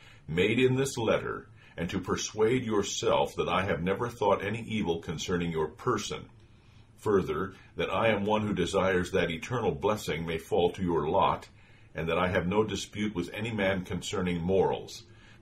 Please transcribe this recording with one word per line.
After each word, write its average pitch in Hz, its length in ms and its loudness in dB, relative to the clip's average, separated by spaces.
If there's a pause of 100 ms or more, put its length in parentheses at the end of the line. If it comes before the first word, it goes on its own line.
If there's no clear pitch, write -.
(300)
made 98 300 2
in 127 180 4
this 135 200 -2
letter, 78 520 0 (260)
and 87 140 -4
to 95 100 -2
persuade 110 640 0
yourself 101 720 0
that 80 140 -2
I 90 140 2
have 82 200 -2
never 98 240 0
thought 101 380 2
any 107 160 -4
evil 95 380 -2
concerning 85 520 -4
your 78 160 0
person. - 640 -6 (680)
Further, 92 540 0 (220)
that 85 180 -2
I 107 140 2
am 104 160 2
one 107 240 2
who 104 60 0
desires 90 580 0
that 87 180 2
eternal 95 440 -2
blessing 82 520 -2
may 82 120 -2
fall 87 340 2
to - 100 -8
your 82 280 0
lot, 82 400 2 (440)
and 80 140 -4
that 82 100 2
I 90 120 2
have 90 180 2
no 104 160 4
dispute 104 500 -4
with 87 200 -2
any 110 180 -4
man 95 320 0
concerning 90 560 -2
morals, 82 640 0 (380)